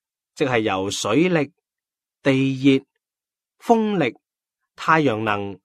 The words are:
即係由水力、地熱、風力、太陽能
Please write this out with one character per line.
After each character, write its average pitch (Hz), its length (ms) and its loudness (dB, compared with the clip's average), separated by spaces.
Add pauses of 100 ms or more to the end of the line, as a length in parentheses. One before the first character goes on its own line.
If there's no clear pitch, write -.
(360)
即 160 80 -2
係 123 160 0
由 98 280 -2
水 117 400 0
力、 165 220 -2 (720)
地 139 100 2 (300)
熱、 135 220 4 (760)
風 214 380 0
力、 123 180 -2 (600)
太 160 260 2
陽 113 220 0
能 101 400 -4